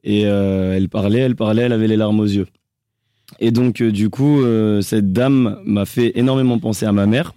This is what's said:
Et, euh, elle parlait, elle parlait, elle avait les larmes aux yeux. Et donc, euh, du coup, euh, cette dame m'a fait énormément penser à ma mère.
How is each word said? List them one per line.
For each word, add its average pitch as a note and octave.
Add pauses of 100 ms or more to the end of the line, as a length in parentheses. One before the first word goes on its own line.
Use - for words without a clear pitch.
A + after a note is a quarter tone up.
Et, G#2
euh, F#2+
elle F#2+
parlait, G#2
elle B2+
parlait, A2
elle A#2+
avait A2
les A2
larmes G#2+
aux G#2+
yeux. G2 (920)
Et -
donc, A#2+
euh, A2+
du G#2
coup, C#3+
euh, G#2+
cette G2+
dame B2
m'a G#2
fait A#2+
énormément B2+
penser A2
à G#2
ma G2+
mère. B2